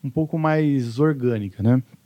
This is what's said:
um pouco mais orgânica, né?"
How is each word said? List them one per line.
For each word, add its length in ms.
um 80
pouco 260
mais 640
orgânica, 640
né?" 180